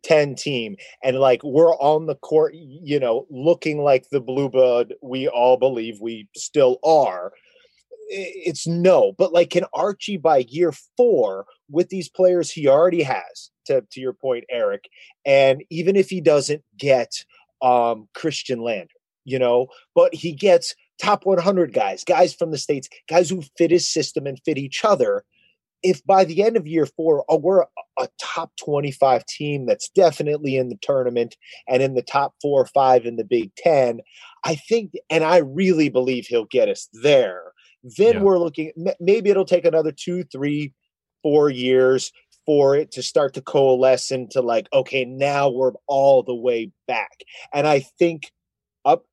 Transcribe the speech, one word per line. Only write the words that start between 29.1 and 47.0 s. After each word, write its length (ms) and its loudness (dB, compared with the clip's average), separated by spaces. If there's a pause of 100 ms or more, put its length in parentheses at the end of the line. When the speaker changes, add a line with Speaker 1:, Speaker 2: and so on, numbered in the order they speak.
Speaker 1:
team 400 -8
that's 240 -2
definitely 680 0
in 120 -2
the 140 -10
tournament 540 -2 (320)
and 160 -2
in 100 -4
the 80 0
top 400 -4
four 200 0
or 40 2
five 400 2
in 100 -8
the 80 -6
Big 320 -4
Ten, 440 0 (440)
I 120 -4
think, 360 -4 (160)
and 160 0
I 140 4
really 500 2
believe 380 -2
he'll 200 -2
get 220 0
us 240 -6
there. 600 0 (320)
Then 300 2
Speaker 2:
Yeah. 80 -2
Speaker 1:
we're 160 4
looking, 380 -4
m-, 240 -6
maybe 300 0
it'll 140 2
take 200 0
another 280 2
two, 320 -8
three, 480 -6 (500)
four 280 4
years 640 2 (340)
for 300 4
it 160 -4
to 100 -12
start 320 -2
to 60 -12
coalesce 720 2
into, 300 -6
like, 320 -2
okay, 320 -2
now 440 -2
we're 240 0 (140)
all 380 4
the 100 -6
way 360 -4 (180)
back. 320 -8 (320)